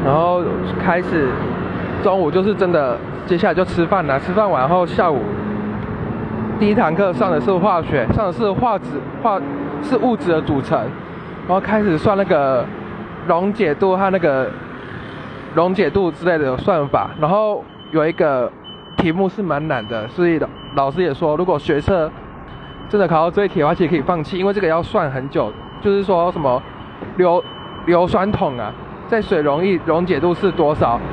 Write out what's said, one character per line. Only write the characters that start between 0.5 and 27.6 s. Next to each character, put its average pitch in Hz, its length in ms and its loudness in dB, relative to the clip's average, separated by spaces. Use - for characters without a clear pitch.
开 175 220 2
始 165 260 0
中 190 180 2
午 151 100 2
就 185 120 2
是 202 120 2
真 180 160 2
的， 143 260 2
接 180 120 0
下 190 120 2
来 165 60 2
就 180 100 2
吃 175 220 0
饭 175 200 2
啦。 139 120 0
吃 185 140 -4
饭 208 160 2
完 165 200 2
后， 180 180 4
下 175 240 2
午 131 100 2
第 208 80 4
一 214 60 4
堂 165 200 2
课 190 200 2
上 190 180 0
的 151 80 2
是 202 140 0
化 180 280 2
学， 131 300 0
上 214 140 2
的 175 60 -2
是 208 200 0
化 220 260 0
质， 156 60 -6
化-， 202 180 2
是 254 140 0
物 233 200 2
质 175 140 -2
的 160 120 2
组 139 180 0
成， 139 180 -2
然 - 0 -
后 185 120 2
开 208 220 0
始 170 160 2
算 202 180 2
那 196 80 2
个 139 400 2
溶 175 260 2
解 165 220 2
度 185 220 2
和 190 140 2
那 190 80 2
个 135 300 2
溶 180 180 2
解 175 160 2
度 190 180 2
之 151 160 -6
类 165 140 4
的 131 180 0
算 160 300 2
法。 101 240 0
然 151 80 2
后 208 360 0
有 156 160 2
一 165 60 2
个 135 380 2
题 170 140 2
目 185 180 2
是 208 140 -4
蛮 151 240 -2
难 123 220 -2
的， 113 180 -4
所 175 220 2
以 160 100 2
老-， 139 100 0
老 139 140 2
师 175 120 -2
也 156 100 2
说， 151 240 0
如 180 80 0
果 175 140 2
学 143 220 0
测 165 300 2
真 208 120 2
的 175 80 4
考 160 120 4
到 170 100 4
这 202 140 2
一 190 40 0
题 190 100 -2
的 147 80 4
话， 170 80 4
其 185 80 0
实 151 80 2
可 175 60 2
以 143 40 2
放 165 220 0
弃， 185 160 -6
因 185 80 0
为 202 60 2
这 202 80 -2
个 175 80 2
要 160 120 2
算 165 300 0
很 135 200 -6
久， 113 220 0
就 202 100 2
是 196 140 2
说 180 260 2
什 175 100 -6
么 131 220 2
硫-， 180 260 4